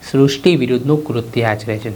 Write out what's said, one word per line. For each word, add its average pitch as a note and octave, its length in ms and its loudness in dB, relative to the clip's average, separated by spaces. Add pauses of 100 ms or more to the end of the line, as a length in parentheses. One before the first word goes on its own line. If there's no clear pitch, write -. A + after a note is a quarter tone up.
(120)
સૃષ્ટિ C#3 440 4
વિરુદ્ધનું C3 480 0
કૃત્ય A#2+ 400 -4
આચરે G#2+ 340 -2
છે. A2+ 180 -8